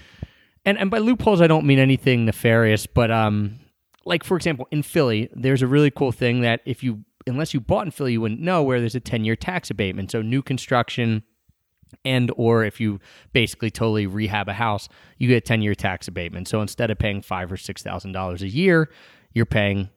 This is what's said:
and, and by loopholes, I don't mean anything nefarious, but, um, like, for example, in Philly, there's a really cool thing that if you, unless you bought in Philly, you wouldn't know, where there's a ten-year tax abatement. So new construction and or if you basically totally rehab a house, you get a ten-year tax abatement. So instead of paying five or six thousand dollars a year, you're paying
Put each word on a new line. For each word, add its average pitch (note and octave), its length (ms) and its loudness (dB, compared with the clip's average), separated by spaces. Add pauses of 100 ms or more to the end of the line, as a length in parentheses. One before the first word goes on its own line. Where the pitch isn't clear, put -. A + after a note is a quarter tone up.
(640)
and, G3+ 140 2
and F#3+ 120 0
by A3+ 80 0
loopholes, G#3+ 440 4
I E3+ 40 8
don't D#3 200 4
mean C#3 120 6
anything C3 460 4
nefarious, A2+ 640 2
but, A#2 240 2
um, G#2+ 500 0 (460)
like, F3 180 -2
for - 120 0
example, D#3 340 -4
in D3+ 120 -2
Philly, B2 520 0
there's C3 260 2
a C3 60 2
really C#3+ 240 4
cool C#3 220 -2
thing B2 280 0
that A#2+ 240 0
if - 180 -6
you, A2 220 -4 (220)
unless B2+ 260 -4
you C#3+ 80 0
bought F#3+ 240 0
in E3 60 -6
Philly, C3 220 -4
you A2+ 100 0
wouldn't A2+ 180 -4
know, E3+ 220 0
where B2+ 180 0
there's A#2 140 -2
a B2+ 60 -4
ten-year A2+ 360 -2
tax - 340 -6
abatement. F#2+ 400 -4
So A2+ 120 -4
new A#2+ 180 -2
construction A#2+ 840 -2 (840)
and B2+ 320 0
or A#2 280 4
if G#2 160 -6
you G#2 180 -2 (360)
basically A2+ 360 -2
totally G#2+ 360 -2
rehab G2+ 420 -4
a G2+ 60 -6
house, G#2+ 340 -4 (300)
you B2 100 0
get B2 80 6
a A2+ 60 2
ten-year G#2+ 320 0
tax F#2 340 -6
abatement. F2+ 400 -10
So G#2+ 140 -2
instead A2 280 -4
of G#2+ 80 -4
paying G2+ 220 -2
five F#2 320 -8
or F#2 60 -8
six - 240 -14
thousand F#2+ 300 -10
dollars F#2 300 -6
a G2 60 -6
year, D#3+ 420 2 (440)
you're A#2 120 2
paying G2+ 500 0